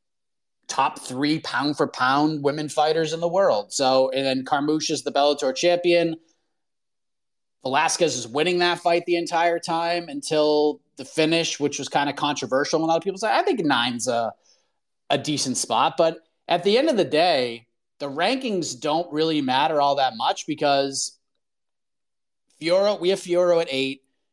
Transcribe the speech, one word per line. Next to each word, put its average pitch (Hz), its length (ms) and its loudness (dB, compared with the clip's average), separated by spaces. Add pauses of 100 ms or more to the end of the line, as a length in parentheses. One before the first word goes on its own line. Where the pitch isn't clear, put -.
(680)
top - 320 -2
three 147 420 -2
pound 139 380 -4
for 143 80 2
pound 143 580 0
women 151 240 -2
fighters 156 460 0
in 165 60 -6
the 170 80 0
world. 165 440 2
So, 131 380 2
and 135 160 -2
then 131 180 -2
Carmouche 151 460 0
is 143 120 -4
the 135 100 -6
Bellator 143 420 0
champion. 170 600 2 (1500)
Velasquez 147 540 0
is 120 100 -8
winning 160 340 0
that 175 200 0
fight 175 240 2
the 175 120 0
entire 170 420 0
time 170 500 -4
until 151 720 0 (160)
the 131 80 -12
finish, 160 560 0
which 143 180 -2
was 135 120 -10
kinda 143 240 0
controversial. 143 640 -2
And 160 60 -2
a - 20 -2
lot 165 100 2
of 165 60 -2
people 190 160 -6
say, 220 120 -2
I 311 120 2
think 349 180 0
nine's 123 480 0
a, 117 240 0 (800)
a 143 80 0
decent 135 400 -4
spot. 135 400 0
But 165 220 2 (280)
at 170 160 0
the 208 140 4
end 302 100 2
of 277 80 0
the 185 80 4
day, 131 600 0 (320)
the 143 100 -8
rankings 175 720 -2
don't 156 320 -2
really 156 300 0
matter 143 360 0
all 143 180 2
that 131 200 0
much 143 300 -4
because 139 720 -2 (1400)
Fiorot, 190 360 2
we 180 120 0
have 190 100 0
Fiorot 175 400 2
at 170 100 -2
eight, 135 340 -4 (280)